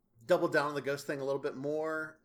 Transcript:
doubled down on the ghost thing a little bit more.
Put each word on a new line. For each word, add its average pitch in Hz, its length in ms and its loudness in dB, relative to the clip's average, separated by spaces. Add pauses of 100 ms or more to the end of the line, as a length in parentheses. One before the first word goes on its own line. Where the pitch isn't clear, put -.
(260)
doubled 165 260 4
down 143 140 4
on 147 80 -2
the 143 80 -4
ghost 139 240 -2
thing 147 140 -4
a 135 40 -4
little 139 160 0
bit 135 160 -4
more. 156 680 -4